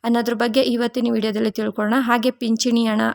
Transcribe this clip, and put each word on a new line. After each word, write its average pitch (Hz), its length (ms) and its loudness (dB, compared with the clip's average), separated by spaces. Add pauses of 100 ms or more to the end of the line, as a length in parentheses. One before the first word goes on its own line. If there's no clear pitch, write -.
ಅನ್ನೋದ್ರ 233 300 2
ಬಗ್ಗೆ 240 280 0
ಇವತ್ತಿನ 240 500 0
ವಿಡಿಯೋದಲ್ಲಿ 220 380 0
ತಿಳ್ಕೊಳ್ಳೋಣ. 214 480 -2
ಹಾಗೆ 240 320 2
ಪಿಂಚಣಿ 233 560 0
ಹಣ, 214 140 0 (140)